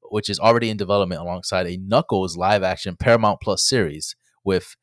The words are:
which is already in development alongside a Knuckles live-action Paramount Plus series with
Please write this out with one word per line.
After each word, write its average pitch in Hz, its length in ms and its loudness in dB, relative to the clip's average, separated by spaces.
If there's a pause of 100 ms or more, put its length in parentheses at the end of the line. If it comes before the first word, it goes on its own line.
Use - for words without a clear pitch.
which 107 260 -4
is 101 100 -4
already 117 300 4
in 107 80 -6
development 95 440 0
alongside 90 440 -4
a 90 120 -6
Knuckles 95 600 0
live-action 92 600 0
Paramount 113 440 4
Plus 98 220 -2
series 80 520 -2 (280)
with 95 400 -2